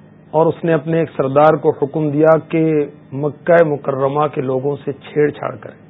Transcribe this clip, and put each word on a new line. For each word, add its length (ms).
اور 140
اس 180
نے 100
اپنے 260
ایک 180
سردار 400
کو 120
حکم 280
دیا 280
کہ 360
مکہ 540
مکرمہ 600
کے 140
لوگوں 340
سے 80
چھیڑ 360
چھاڑ 260
کرے۔ 220